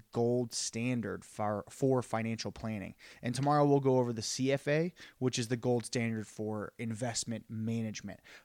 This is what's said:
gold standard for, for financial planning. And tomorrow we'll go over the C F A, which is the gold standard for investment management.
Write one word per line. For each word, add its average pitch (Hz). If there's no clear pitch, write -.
gold 120
standard 113
for, 104
for 131
financial 113
planning. 107
And 123
tomorrow 147
we'll 143
go 131
over 120
the 110
C 131
F 139
A, 160
which 127
is 120
the 123
gold 120
standard 113
for 107
investment 113
management. 110